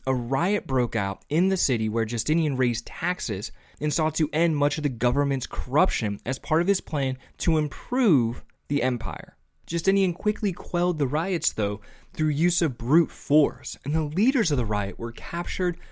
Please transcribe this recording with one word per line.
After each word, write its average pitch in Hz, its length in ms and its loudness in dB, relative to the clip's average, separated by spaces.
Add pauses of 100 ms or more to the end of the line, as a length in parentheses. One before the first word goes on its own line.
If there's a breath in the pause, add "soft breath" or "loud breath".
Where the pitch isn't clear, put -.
a 131 80 0
riot 135 520 -2
broke 123 280 0
out 98 360 -2
in 170 180 2
the 190 80 0
city 110 320 0
where 113 160 0
Justinian 147 520 0
raised 123 300 0
taxes 165 680 -6 (280 soft breath)
and 147 120 -2
sought 156 240 0
to 156 160 0
end 165 240 2
much 143 200 2
of 147 60 -6
the 143 80 0
government's 131 560 0
corruption 123 800 0
as 131 120 -4
part 160 220 0
of 175 80 0
his 196 140 0
plan 135 340 -2 (220 soft breath)
to - 180 2
improve 151 880 2 (240)
the 147 140 0
empire. - 540 -2 (280)
Justinian 190 480 2
quickly 214 400 -2
quelled 175 460 -2
the 143 80 2
riots, 165 460 -2
though, 104 280 -2 (320 soft breath)
through 156 160 0
use 160 320 2
of 147 160 0
brute 147 340 4
force, - 760 0
and 143 100 -2
the 160 80 2
leaders 202 480 2
of 139 80 2
the 117 80 2
riot 104 320 -2
were 117 140 -6
captured - 640 -4 (160 soft breath)